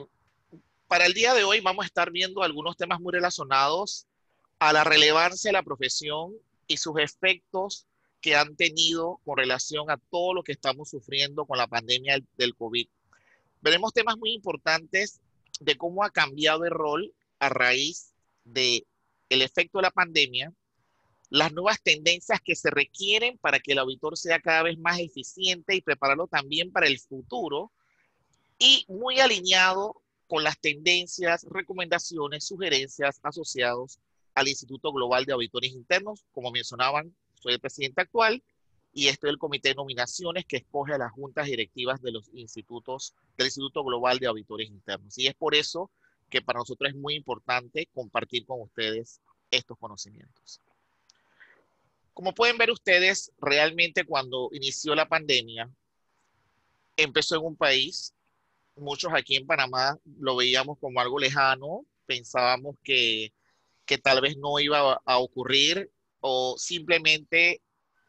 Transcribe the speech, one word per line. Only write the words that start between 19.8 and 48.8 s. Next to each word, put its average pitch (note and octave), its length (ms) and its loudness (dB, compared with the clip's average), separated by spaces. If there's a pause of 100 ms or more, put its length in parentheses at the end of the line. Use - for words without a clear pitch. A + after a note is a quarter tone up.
la F#3 80 4
pandemia, D3+ 600 0 (800)
las D#3 220 2
nuevas F#3+ 300 0
tendencias E3+ 580 0
que E3+ 140 -4
se D#3 160 0
requieren G#3 680 -2
para C#3 220 2
que C#3 140 -2
el C#3 40 2
auditor C3+ 400 -4
sea E3 220 0
cada D#3+ 240 2
vez E3 160 -2
más E3+ 200 0
eficiente F3+ 760 -4
y F#3 60 0
prepararlo C#3+ 440 0
también D#3 460 -2
para E3 160 4
el C3+ 120 2
futuro, D3+ 720 -8 (880)
y C4 300 6
muy B3 320 -2
alineado F#3+ 840 4 (260)
con D#3 160 0
las D3+ 160 0
tendencias, E3+ 880 0
recomendaciones, E3+ 1000 -6
sugerencias C#3+ 720 -2
asociados B2+ 800 -4 (340)
al C#3 140 2
Instituto C3+ 440 -8
Global B2+ 340 0
de C#3 80 -2
Auditores B2 380 -4
Internos. F#3 600 -4
Como B2 180 -8
mencionaban, C3 680 -4 (200)
soy - 180 -2
el B2 60 -2
presidente C3+ 420 -4
actual A3+ 400 2 (500)
y C#3 160 0
estoy C#3 220 0
del D3 80 -2
Comité C#3+ 320 -2
de C3+ 60 0
Nominaciones C#3 720 -6
que C#3 120 -4
escoge C#3 360 -6
a C#3+ 40 0
las A#2+ 140 -4
juntas C#3 340 -8
directivas B2+ 560 -4
de B2 100 -6
los A2 220 -10
institutos, A#2+ 800 -14 (240)
del C3 100 0
Instituto C#3 360 -6
Global B2+ 340 0
de B2+ 80 -4
Auditores A2 420 -6
Internos. G2+ 520 -12
Y B2+ 80 0
es C#3 80 -4
por D3+ 180 -4
eso E3 380 -2 (360)
que B2+ 140 -2
para A#2+ 160 -4
nosotros B2 320 -6
es C3+ 60 -10
muy C#3 180 -8
importante B2+ 800 -6
compartir A#2 540 -6
con B2+ 140 -10
ustedes A2+ 600 -8 (300)